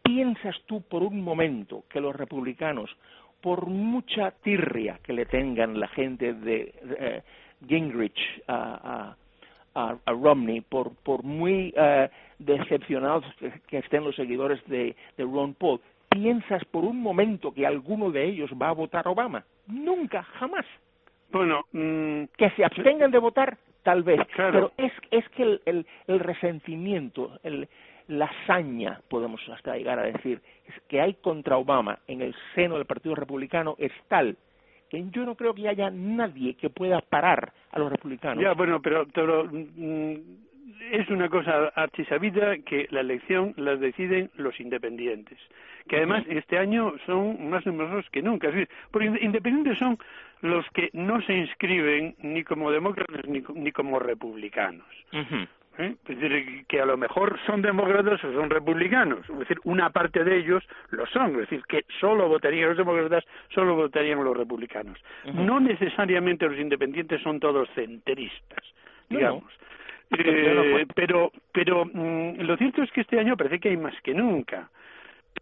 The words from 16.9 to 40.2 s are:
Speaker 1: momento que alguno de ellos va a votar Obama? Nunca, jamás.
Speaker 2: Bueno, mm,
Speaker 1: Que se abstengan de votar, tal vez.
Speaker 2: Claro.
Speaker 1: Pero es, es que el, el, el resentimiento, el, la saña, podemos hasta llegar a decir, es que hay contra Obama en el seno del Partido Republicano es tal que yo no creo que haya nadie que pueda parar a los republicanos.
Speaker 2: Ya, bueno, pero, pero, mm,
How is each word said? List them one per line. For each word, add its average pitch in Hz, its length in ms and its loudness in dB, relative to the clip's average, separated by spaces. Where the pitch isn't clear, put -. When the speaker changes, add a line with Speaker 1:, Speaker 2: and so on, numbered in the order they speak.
Speaker 1:
momento 208 520 -2
que 139 140 -2
alguno 165 440 -2
de 143 160 -2
ellos 156 240 -6
va 147 80 0
a 165 40 0
votar 160 360 -4
Obama? 185 360 -4
Nunca, 277 560 -4
jamás. 320 440 -8
Speaker 2:
Bueno, 165 320 2
mm, 156 520 -2
Speaker 1:
Que 208 140 6
se 196 140 2
abstengan 269 460 6
de 247 80 6
votar, 233 380 2
tal 180 200 4
vez. 165 180 6
Speaker 2:
Claro. 190 420 4
Speaker 1:
Pero 262 120 0
es, - 40 -10
es 226 200 2
que 262 140 -2
el, 214 200 4
el, 170 220 0
el 185 140 2
resentimiento, 165 1200 -4
el, 143 260 -8
la 151 220 0
saña, 131 600 0
podemos 117 400 -4
hasta 120 280 -10
llegar 120 220 -4
a 113 60 0
decir, 113 360 -4
es - 80 -20
que 139 120 2
hay 190 140 2
contra 151 420 -2
Obama 131 500 2
en 127 140 -8
el 127 140 -6
seno 175 220 2
del 143 100 -2
Partido 151 280 -4
Republicano 143 640 -2
es 143 140 -2
tal 143 280 4
que 165 200 -6
yo 240 140 -4
no 240 120 -6
creo 226 180 0
que 208 160 -6
haya 196 200 0
nadie 185 640 -2
que - 140 -4
pueda 185 320 0
parar 165 540 2
a - 80 -6
los 147 120 0
republicanos. 139 540 -2
Speaker 2:
Ya, 190 80 4
bueno, 165 300 2
pero, 156 320 2
pero, 160 360 4
mm, 156 640 -6